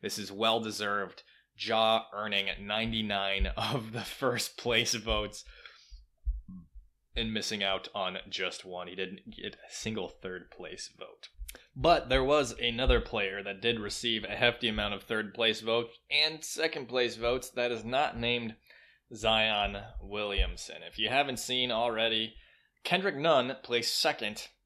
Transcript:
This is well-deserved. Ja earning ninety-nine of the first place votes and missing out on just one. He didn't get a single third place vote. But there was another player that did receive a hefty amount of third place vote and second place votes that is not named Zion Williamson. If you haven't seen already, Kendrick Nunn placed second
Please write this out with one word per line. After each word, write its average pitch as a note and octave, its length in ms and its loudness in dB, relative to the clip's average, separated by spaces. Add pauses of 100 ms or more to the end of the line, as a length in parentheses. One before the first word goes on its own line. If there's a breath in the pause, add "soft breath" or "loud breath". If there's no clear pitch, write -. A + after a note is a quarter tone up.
This G2+ 160 -6
is G2 140 -8
well-deserved. G#2 920 0 (340 soft breath)
Ja A2+ 460 4 (100)
earning G2+ 340 0 (180)
ninety-nine G2+ 800 0 (100)
of A2 340 -2
the A2 100 -6
first A#2+ 560 -2
place A#2 360 2
votes G#2+ 500 -2 (1700 loud breath)
and A2+ 180 -2
missing G#2 300 -2
out F#2+ 300 0
on F#2+ 240 -2 (120)
just F#2 360 -4
one. F2+ 220 -8
He F2+ 80 -12
didn't F#2+ 400 -8
get G#2 200 -10
a - 180 -20
single G#2 340 -4
third F2+ 420 -10
place F2+ 480 -12
vote. - 320 -16 (460 loud breath)
But C3+ 340 4
there C3 140 6
was C3+ 360 6
another A#2+ 400 4
player G2+ 440 -2
that G2 180 -8
did A#2 180 2
receive G#2 440 -2
a G2+ 120 -6
hefty A#2+ 320 2
amount G#2 260 0
of G2 100 -8
third G#2+ 300 -2
place A2 280 2
vote A2+ 280 0 (200)
and D3+ 340 0
second D#3+ 440 -2
place B2 280 2
votes A#2+ 340 0
that B2 220 0
is A2 140 -4
not B2 340 0
named A#2 360 0 (580 loud breath)
Zion G#2+ 640 2 (240)
Williamson. G2 760 -2 (100)
If - 100 -14
you G#2+ 120 0
haven't C3 300 2
seen B2+ 320 0
already, A2+ 640 2 (480 soft breath)
Kendrick F#3+ 320 2
Nunn C3+ 480 4
placed A#2 360 0
second A2+ 480 0 (180)